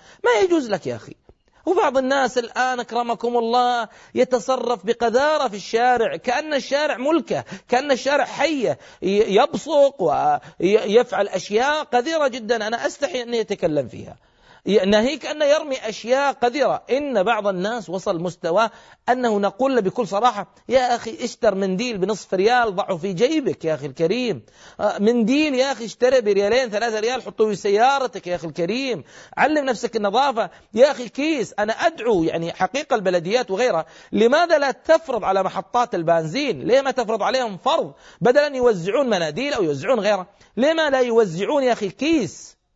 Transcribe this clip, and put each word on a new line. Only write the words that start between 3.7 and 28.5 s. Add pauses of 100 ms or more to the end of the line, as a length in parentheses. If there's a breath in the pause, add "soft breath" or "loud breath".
يتصرف
بقذارة
في
الشارع،
كأن
الشارع
ملكه، (240 loud breath)
كأن
الشارع
حية، (240 loud breath)
ي-،
يبصق
ويفعل
أشياء
قذرة
جدًا.
أنا
أستحي
أني
أتكلم
فيها. (720 soft breath)
ناهيك
أن
يرمي (120)
أشياء
قذرة.
إن
بعض
الناس
وصل
مستوى (400 loud breath)
أنه
نقول
له
بكل
صراحة: (220 soft breath)
"يا
أخي
اشتر
منديل
بنصف
ريال
ضعه
في
جيبك
يا
أخي
الكريم، (380 loud breath)
آه،
منديل
يا
أخي
اشتري
بريالين
ثلاثة
ريال
حطه
في
سيارتك
يا
أخي
الكريم، (320 loud breath)